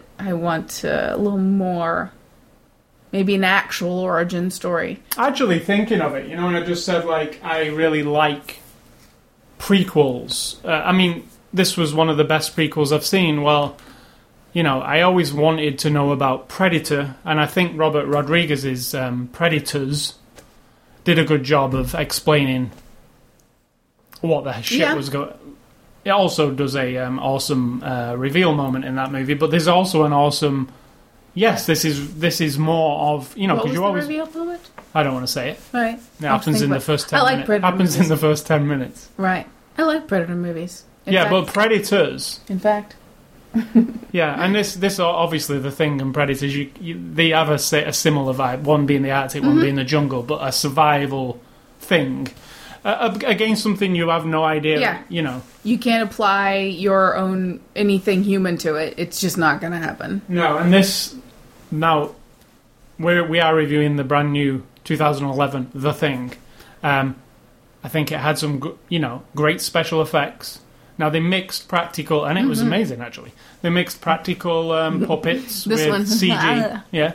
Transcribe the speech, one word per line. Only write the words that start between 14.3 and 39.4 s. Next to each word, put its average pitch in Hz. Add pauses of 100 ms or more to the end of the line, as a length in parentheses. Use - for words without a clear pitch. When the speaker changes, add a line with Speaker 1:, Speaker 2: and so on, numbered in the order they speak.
Speaker 2:
you 170
know, 135
I 139
always 175
wanted 151
to 156
know 143
about 135
Predator, 147
and 156
I 151
think 170
Robert 151
Rodriguez's, 143
um, 123
Predators 147 (880)
did 165
a 160
good 143
job 135
of 127
explaining 139 (1500)
what 165
the 120
shit 240
Speaker 1:
Yeah. -
Speaker 2:
was -
going. 143 (760)
It 202
also 170
does 135
a, 127
um, 127
awesome, 135
uh, 123
reveal 147
moment 135
in 131
that 131
movie, 135
but 147
there's 160
also 175
an 147
awesome, 143 (640)
yes, 202
this 160
is, 143
this 160
is 143
more 156
of, 135
you 196
know, 175
Speaker 1:
What -
Speaker 2:
'cause 151
Speaker 1:
was -
Speaker 2:
you 170
Speaker 1:
the 190
Speaker 2:
always 202
Speaker 1:
reveal 311
moment? 339 (320)
Speaker 2:
I 156
don't 139
wanna 127
say 127
it. - (140)
Speaker 1:
Right. 233 (240)
Speaker 2:
It 151
Speaker 1:
I'll 139
Speaker 2:
happens 151
Speaker 1:
think 143
Speaker 2:
in 143
the 143
Speaker 1:
about 135
Speaker 2:
first 151
Speaker 1:
I -
Speaker 2:
ten -
Speaker 1:
like 254
Speaker 2:
minutes. 269
Speaker 1:
Predator 208
Speaker 2:
Happens 180
in 139
Speaker 1:
movies. 165
Speaker 2:
the 156
first 151
ten 147
minutes. 135
Speaker 1:
Right. 185 (300)